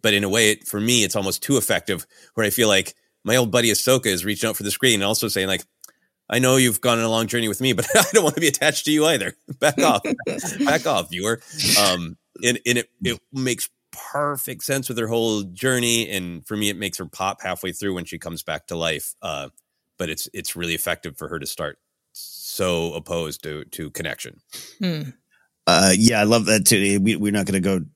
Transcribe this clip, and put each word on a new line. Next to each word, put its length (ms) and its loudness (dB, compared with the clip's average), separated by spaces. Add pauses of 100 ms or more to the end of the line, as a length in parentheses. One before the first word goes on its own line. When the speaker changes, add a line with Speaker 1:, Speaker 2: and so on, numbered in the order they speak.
Speaker 1:
But 120 2
in 120 2
a 40 0
way, 220 4
it, 160 -4
for 140 -4
me, 240 2
it's 100 -4
almost 280 -2
too 120 2
effective, 500 0 (280)
where 120 0
I 40 2
feel 180 2
like 260 2 (300)
my 140 2
old 140 2
buddy 200 4
Ahsoka 360 2
is 180 -2
reaching 240 -2
out 80 -6
for 60 -8
the 80 -2
screen 240 4
and 100 0
also 240 -2
saying, 180 -2
like, 160 -2 (680)
"I 100 0
know 180 6
you've 240 4
gone 180 4
on 60 0
a 40 0
long 180 2
journey 200 0
with 140 -2
me, 120 2
but 180 -2
<laughs> 40 2
I 160 6
don't 120 4
want 120 2
to 60 -2
be 80 4
attached 360 0
to 60 2
you 140 4
either. 280 0 (140)
<laughs> 120 -14
Back 200 2
off, 220 4 (320)
Speaker 2:
<laughs> 320 -4
Speaker 1:
back 200 2
off, 240 0
viewer." 320 -4 (380)
Um, 380 0 (260)
and, 220 2
and 140 2
it, 100 -8 (140)
it 160 -4 (120)
makes 380 -4 (420)
perfect 520 -6
sense 260 -2
with 80 -4
her 100 -2
whole 360 0
journey. 680 0
And 360 -6
for 120 -6
me, 120 0
it 80 -4
makes 200 -6
her 80 -8
pop 360 -6
halfway 300 -6
through 220 -4
when 120 -6
she 120 -12
comes 260 -10
back 240 -8
to 80 -8
life. 460 -4
Uh, 280 -8 (480)
but 120 -4
it's, 240 -8
it's 220 -10
really 180 -4
effective 440 -6
for 120 -10
her 100 -8
to 60 -10
start 320 -8 (340)
so 840 -4
opposed 500 -6
to, 220 -10
to 260 -12
connection. 500 -10 (380)
Speaker 2:
Hmm. 220 -2 (680)
Speaker 3:
Uh, 280 6
yeah, 240 6
I 40 4
love 240 4
that 180 4
too. 360 4
We, 160 2
we're 140 0
not 140 0
gonna 140 0
go 220 0 (140)